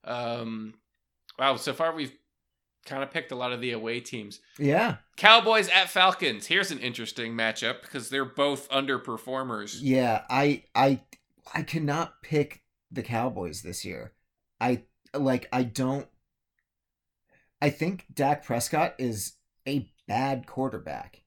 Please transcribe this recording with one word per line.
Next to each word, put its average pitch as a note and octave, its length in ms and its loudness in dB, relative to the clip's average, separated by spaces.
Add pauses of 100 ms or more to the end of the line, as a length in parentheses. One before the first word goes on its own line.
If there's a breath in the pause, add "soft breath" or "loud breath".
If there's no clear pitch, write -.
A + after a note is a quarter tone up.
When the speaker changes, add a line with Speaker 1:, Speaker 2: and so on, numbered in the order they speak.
Speaker 1:
Um, A#2 680 -6 (640)
wow, C3+ 160 4
so B2+ 180 -4
far D#3+ 200 0
we've D3+ 200 -6 (720)
kinda C3+ 220 -4
picked D#3+ 240 -6
a C3 40 -6
lot B2 180 -2
of A#2+ 80 -6
the B2 100 -2
away A2+ 300 -4
teams. G#2+ 400 -12 (160 soft breath)
Speaker 2:
Yeah. D3+ 400 2 (180)
Speaker 1:
Cowboys A3 540 6
at F3+ 200 4
Falcons. E3+ 580 2
Here's F3+ 240 0
an C3+ 80 -6
interesting A#2 540 -6
matchup A2+ 500 -2
because B2 260 -10
they're C3+ 160 -2
both C#3+ 440 -2
underperformers. B2+ 1120 -2
Speaker 2:
Yeah, B2+ 480 4
I, C#3 340 2 (120)
I, C3+ 260 6 (520)
I - 100 0
cannot D#3 580 -2
pick - 420 0 (280)
the A#2+ 120 -6
Cowboys A2 580 -2
this F2 240 -10
year. D#2 280 -10 (480)
I, A#2+ 220 2 (300)
like, C3+ 380 2
I B2+ 120 2
don't, C3 440 -2 (1500)
I D3 80 4
think F3 440 -2
Dak D3 320 2
Prescott - 520 0
is A2+ 360 -2 (340)
a C3+ 240 -2 (160)
bad C3 400 0
quarterback. E2 800 -6